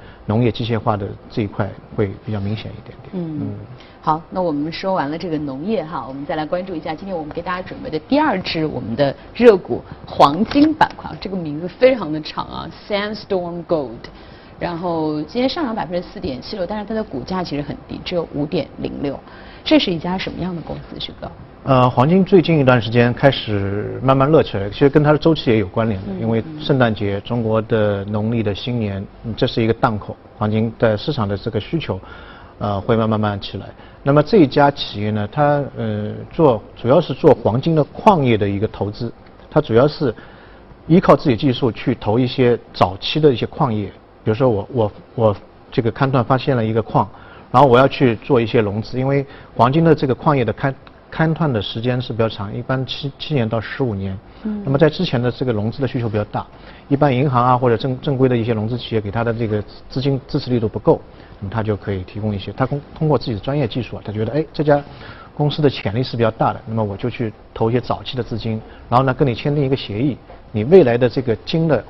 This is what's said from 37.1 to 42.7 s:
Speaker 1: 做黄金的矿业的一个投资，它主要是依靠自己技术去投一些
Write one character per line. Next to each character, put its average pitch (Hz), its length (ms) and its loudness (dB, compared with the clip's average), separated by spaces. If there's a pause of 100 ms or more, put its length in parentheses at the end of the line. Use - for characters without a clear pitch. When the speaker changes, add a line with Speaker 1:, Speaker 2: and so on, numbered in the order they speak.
Speaker 1:
做 135 200 6
黄 110 280 2
金 165 120 0
的 151 120 4
矿 - 360 2
业 120 160 4
的 101 100 0
一 101 120 -2
个 104 80 0
投 101 240 -6
资， 113 180 -8 (400)
它 123 120 4
主 117 120 -4
要 123 140 8
是 143 260 -2 (720)
依 160 120 6
靠 185 160 6
自 143 140 0
己 117 80 2
技 131 160 2
术 123 180 0
去 120 240 -2
投 107 240 0
一 127 80 2
些 120 320 2 (140)